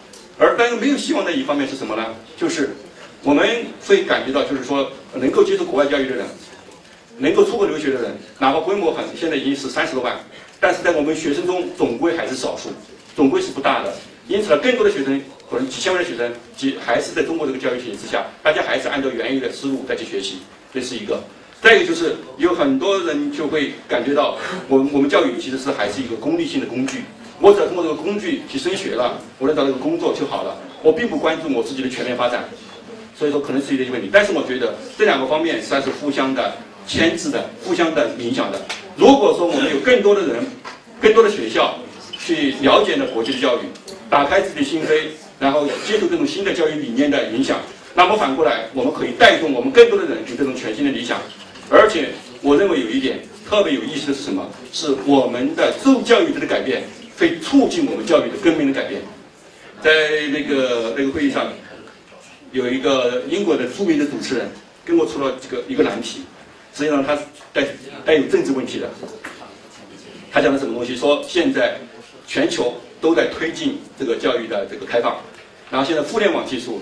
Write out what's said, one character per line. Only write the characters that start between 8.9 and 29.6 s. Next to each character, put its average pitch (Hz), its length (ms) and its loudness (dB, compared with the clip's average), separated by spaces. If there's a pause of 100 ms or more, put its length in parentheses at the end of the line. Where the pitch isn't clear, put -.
很， 117 120 -6 (120)
现 160 140 -2
在 147 60 0
已 135 80 -4
经 139 100 0
是 135 140 -6
三 151 180 -2
十 131 60 -8
多 127 100 -2
万， 117 100 -2 (460)
但 180 160 4
是 - 80 -6
在 175 80 4
我 156 100 2
们 151 140 0
学 143 180 -2
生 175 140 -2
中 185 160 0 (140)
总 120 200 0
归 165 200 0
还 131 100 -4
是 131 80 -4
少 - 220 -4
数， - 100 -12 (480)
总 139 140 6
归 - 120 2
是 - 120 -4
不 135 80 -8
大 127 200 2
的。 - 120 -6 (340)
因 202 160 0
此 - 60 -2
呢， - 80 6
更 254 180 2
多 214 80 2
的 202 80 4
学 135 140 -2
生， 139 160 0 (280)
可 - 60 -4
能 131 140 -2
几 - 100 -10
千 185 140 0
万 180 100 0
的 - 60 -4
学 113 80 -8
生， 120 120 -2 (280)
几-， 135 180 -2 (100)
还 120 140 2
是 - 140 -6
在 156 100 0
中 160 140 -4
国 151 100 -4
这 131 60 -2
个 131 40 -8
教 131 160 -2
育 123 60 -4
体 120 120 -10
系 101 140 -10
之 - 0 -
下， 113 200 -4 (180)
大 156 80 4
家 - 100 0
还 120 160 -2
是 131 120 -6
按 139 120 -2
照 135 80 -2
原 117 240 -4
有 135 60 0
的 120 140 -4
思 139 140 -8
路 131 200 -4
再 120 80 -4
去 110 80 -6
学 101 180 -6
习， 95 180 -8 (340)
这 127 80 -6
是 120 160 -8
一 104 80 -10
个。 110 180 -4 (380)
再 - 160 8
一 - 20 2
个 170 60 2
就 - 100 0
是， 156 180 0 (240)
有 175 160 2
很 143 240 2
多 190 220 0
人 147 320 -2
就 156 160 -4
会 139 240 -2 (160)
感 - 160 0
觉 139 100 0
到， 143 240 2 (300)
我-， 135 120 6 (120)
我 143 80 2
们 135 100 4
教 143 160 4
育 - 140 -2
其 - 100 -8
实 131 80 -4
是 - 140 -4
还 104 180 -2
是 123 120 -4
一 117 60 -6
个 113 100 -6
功 147 200 -2
利 165 80 -2
性 139 140 -4
的 120 80 -2
工 127 180 -2
具， - 140 -6 (400)
我 202 140 10
只 202 60 2
要 160 60 4
通 185 100 -2
过 170 80 0
这 160 60 0
个 147 60 -2
工 196 240 -4
具 151 280 -2
去 135 120 -8
升 180 160 -2
学 - 200 -4
了， 120 240 0 (200)
我 135 80 2
能 151 80 4
找 139 80 2